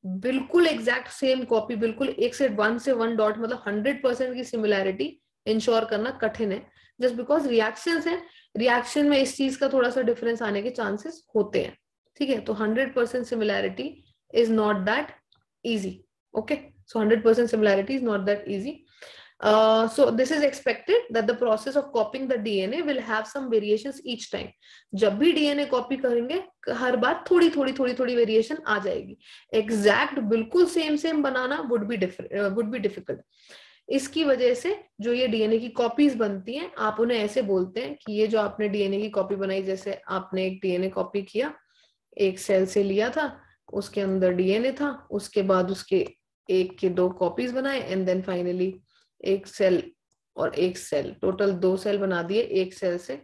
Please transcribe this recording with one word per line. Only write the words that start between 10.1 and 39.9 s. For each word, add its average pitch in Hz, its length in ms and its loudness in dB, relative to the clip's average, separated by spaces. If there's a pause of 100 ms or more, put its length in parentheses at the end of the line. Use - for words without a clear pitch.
आने 208 200 -2
के 240 80 -4
चांसेस 226 540 -6 (120)
होते 208 260 2
हैं, - 160 -6 (400)
ठीक 277 120 -2
है। 233 100 0
तो 220 140 -6
हंड्रेड 220 400 0
परसेंट 240 320 0
similarity 208 640 -2 (460)
is 226 160 4
not 208 240 2 (100)
that 262 200 0 (600)
easy, 196 260 -2 (460)
okay? 277 180 -4 (360)
So 220 100 0
hundred 214 200 4
percent 226 280 6
similarity 214 500 2
is - 20 -2
not 202 220 0
that 202 220 0
easy। 202 260 -6 (720)
Uh, 220 420 6
so 254 240 4
this 254 200 0
is 302 120 2
expected 277 680 0
that 220 140 2
the 233 160 0
process 226 320 0
of 285 100 2 (120)
copying 254 320 -2
the 247 80 2
D 208 240 -2
N 202 120 -2
A 339 80 -2
will 277 200 -2
have 220 260 -4
some 269 260 -8
variations 214 540 0
each 233 240 -8
time। - 160 -6 (480)
जब 202 220 2
भी 320 140 6
डीएनए 285 340 2
कॉपी 254 320 -2
करेंगे, 262 460 -2 (260)
हर 247 260 0
बार 247 360 0
थोड़ी, 349 180 8
थोड़ी, 269 240 0
थोड़ी, 254 200 0
थोड़ी 247 220 -2
variation 220 420 2 (100)
आ 208 120 0
जाएगी। 180 380 -6 (360)
Exact 220 680 2
बिल्कुल 226 460 2
same 311 300 0
same 302 280 0
बनाना 262 460 -2
would 208 180 0
be 226 100 -4
differ-, 185 360 -4
uh, 202 160 0
would 214 220 -2
be 247 80 -6
difficult। 190 380 -6 (720)
इसकी 277 340 -2
वजह 254 300 4
से 359 300 -4 (180)
जो 240 120 0
ये 254 140 0
डीएनए 220 320 2
की 240 100 -6
कॉपीज 247 460 2
बनती 208 380 -4
हैं, 320 240 -8
आप 214 220 -2
उन्हें 233 200 2
ऐसे 214 220 -2
बोलते 190 400 0
हैं 285 140 -8
कि - 180 -10
ये 214 140 2
जो 220 120 2
आपने 208 300 -2
डीएनए 196 320 0
की 214 80 -4
कॉपी 196 260 -2
बनाई, 190 280 -2
जैसे 190 440 -6